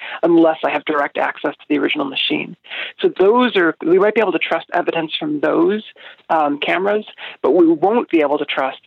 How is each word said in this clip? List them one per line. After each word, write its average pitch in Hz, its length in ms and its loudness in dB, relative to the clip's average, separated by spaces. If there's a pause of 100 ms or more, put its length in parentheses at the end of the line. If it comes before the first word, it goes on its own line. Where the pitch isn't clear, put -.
(240)
unless 165 400 4
I 147 80 0
have 147 140 -4
direct 147 320 -2
access 143 380 -4
to - 140 -20
the 147 80 2
original 143 280 -2
machine. - 500 -6 (440)
So 185 200 0
those 220 360 4
are, 165 200 2 (100)
we 180 140 4
might 208 160 2
be 226 60 2
able 185 120 0
to 160 60 -2
trust - 340 -4
evidence 170 460 -4
from 151 200 -4
those, 165 440 0 (460)
um, 147 300 0
cameras, 196 460 -2 (360)
but - 100 2
what 170 140 6
we 160 60 6
won't 190 380 0
be 160 120 2
able 147 160 0
to 147 80 -4
trust 135 420 -4